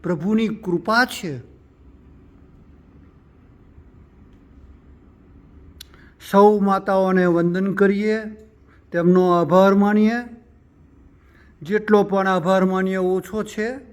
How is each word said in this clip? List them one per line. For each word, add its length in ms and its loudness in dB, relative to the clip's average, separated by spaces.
પ્રભુની 460 -2
કૃપા 560 -2
છે. 360 -10
સૌ 300 4
માતાઓને 680 0
વંદન 480 0
કરીએ, 440 0
તેમનો 380 2
આભાર 440 4
માનીએ. 440 2
જેટલો 400 2
પણ 240 0
આભાર 380 2
માનીએ 320 -2
ઓછો 460 -4
છે. 260 -8